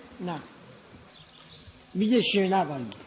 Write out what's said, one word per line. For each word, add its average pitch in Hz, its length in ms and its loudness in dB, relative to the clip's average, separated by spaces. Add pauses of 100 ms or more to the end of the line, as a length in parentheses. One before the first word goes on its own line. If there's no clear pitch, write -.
(200)
"ના." 175 200 -8 (1500)
બીજે 214 260 4
સિંહે 196 280 2
ના 185 160 2
પાડી. 139 200 -6 (220)